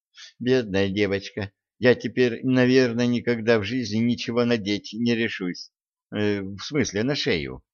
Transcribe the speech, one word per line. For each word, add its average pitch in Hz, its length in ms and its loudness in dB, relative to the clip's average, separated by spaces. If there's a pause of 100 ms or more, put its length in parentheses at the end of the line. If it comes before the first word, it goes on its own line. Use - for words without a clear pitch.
(380)
Бедная 110 500 0
девочка, 98 640 -2 (260)
я 117 160 6
теперь, 123 500 0
наверное, 127 640 4
никогда 117 520 2
в 101 60 -2
жизни 110 340 -4
ничего 117 460 0
надеть 104 480 -2
не 117 220 0
решусь. 104 560 -4 (420)
Э, 104 280 0
в 98 200 -10
смысле, 117 440 -2
на 143 100 -2
шею". 73 480 -4 (120)